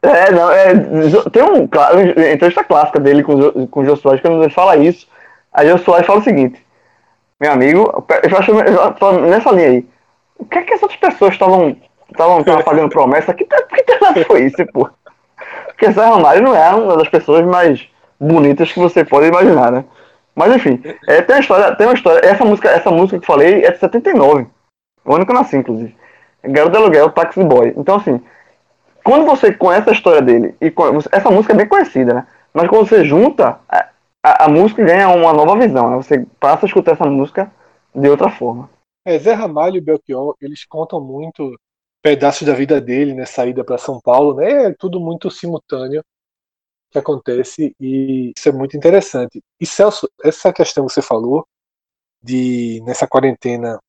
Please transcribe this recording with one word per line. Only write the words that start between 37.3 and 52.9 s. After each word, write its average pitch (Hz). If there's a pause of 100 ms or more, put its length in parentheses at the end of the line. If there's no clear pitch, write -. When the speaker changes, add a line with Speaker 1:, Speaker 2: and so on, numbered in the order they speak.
Speaker 1:
de 139
outra 147
forma. 123 (380)
Speaker 2:
É, 170
Zé 175
Ramalho 185
e 180
Belchior, 147
eles 143
contam 160
muito 139 (440)
pedaços 143
da 143
vida 139
dele, 131
né? 127
Saída 123
pra 123
São 127
Paulo, 139
né? 226
É 185
tudo 185
muito 170
simultâneo 147 (880)
que -
acontece 135
e 131
isso -
é 147
muito 135
interessante. 147 (200)
E, 175
Celso, - (140)
essa 160
questão 147
que 127
você -
falou 120 (760)
de, 120
nessa 123